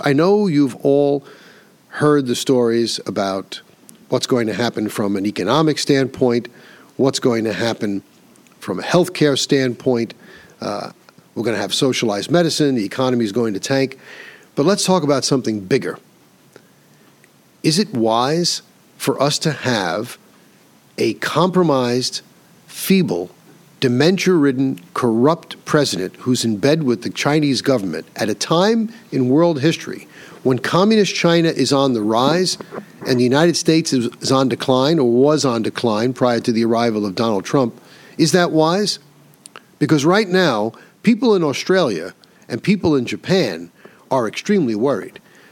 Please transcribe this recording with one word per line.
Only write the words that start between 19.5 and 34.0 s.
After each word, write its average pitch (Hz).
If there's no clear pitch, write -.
have 110
a 117
compromised, 143
feeble 95
dementia-ridden, 143
corrupt 123
president 101
who's 127
in 113
bed 143
with 120
the -
Chinese 147
government 95
at 110
a 107
time 214
in 131
world 156
history -
when 127
communist 202
China 170
is 135
on 139
the 113
rise 139
and 127
the 123
United 143
States 160
is, 123